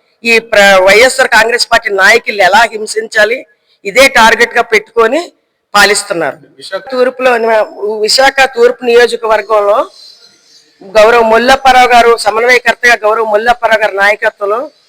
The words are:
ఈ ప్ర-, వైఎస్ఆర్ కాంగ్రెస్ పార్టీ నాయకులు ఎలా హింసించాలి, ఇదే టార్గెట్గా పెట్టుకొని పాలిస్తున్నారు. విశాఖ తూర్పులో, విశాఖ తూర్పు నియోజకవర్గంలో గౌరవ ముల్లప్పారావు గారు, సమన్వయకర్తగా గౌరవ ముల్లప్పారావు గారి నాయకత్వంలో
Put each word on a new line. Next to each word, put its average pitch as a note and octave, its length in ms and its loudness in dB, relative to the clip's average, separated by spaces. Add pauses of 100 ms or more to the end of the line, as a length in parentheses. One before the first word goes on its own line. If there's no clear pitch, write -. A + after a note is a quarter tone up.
(240)
ఈ A#3 140 0
ప్ర-, G3+ 440 2
వైఎస్ఆర్ B3 460 2
కాంగ్రెస్ A#3 440 0
పార్టీ A3+ 180 -2
నాయకులు G3+ 520 0
ఎలా F#3 160 2
హింసించాలి, A3 880 -4 (380)
ఇదే A3+ 240 0
టార్గెట్గా A#3 540 0
పెట్టుకొని A#3 680 -2 (420)
పాలిస్తున్నారు. G3+ 640 -2 (180)
విశాఖ F#3 340 -14
తూర్పులో, B3+ 400 -2 (680)
విశాఖ C4+ 400 0
తూర్పు B3 440 0
నియోజకవర్గంలో A3+ 1040 0 (920)
గౌరవ G#3+ 360 2
ముల్లప్పారావు B3 680 2
గారు, A#3 280 4
సమన్వయకర్తగా A#3 760 0
గౌరవ A3 300 -2
ముల్లప్పారావు A3 560 -2
గారి G3 160 -4
నాయకత్వంలో G#3 760 -4 (180)